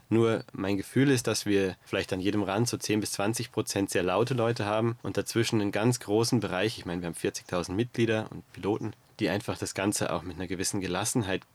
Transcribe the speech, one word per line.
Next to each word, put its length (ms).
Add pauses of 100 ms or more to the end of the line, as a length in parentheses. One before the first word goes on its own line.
Nur 460
mein 240
Gefühl 340
ist, 160
dass 180
wir 300 (100)
vielleicht 280
an 80
jedem 220
Rand 260
so 80
zehn 240
bis 100
zwanzig 400
Prozent 380
sehr 140
laute 300
Leute 320
haben 380
und 140
dazwischen 420
einen 140
ganz 260
großen 400
Bereich, 380
ich 80
meine, 160
wir 60
haben 80
vierzigtausend 600
Mitglieder 540
und 240
Piloten, 400 (260)
die 100
einfach 280
das 160
Ganze 400
auch 100
mit 140
einer 100
gewissen 320
Gelassenheit 640 (140)